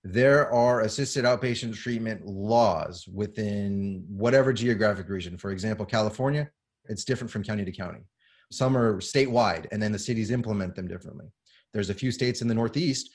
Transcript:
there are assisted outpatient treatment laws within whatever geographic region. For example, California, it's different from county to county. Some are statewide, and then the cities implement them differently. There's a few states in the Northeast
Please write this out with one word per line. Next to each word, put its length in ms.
there 460
are 300
assisted 460
outpatient 480
treatment 500
laws 840
within 1000
whatever 460
geographic 560
region. 260
For 140
example, 340
California, 640
it's 180
different 260
from 140
county 220
to 60
county. 340
Some 240
are 280
statewide, 680
and 120
then 100
the 60
cities 320
implement 440
them 140
differently. 420
There's 160
a 40
few 160
states 300
in 80
the 60
Northeast 600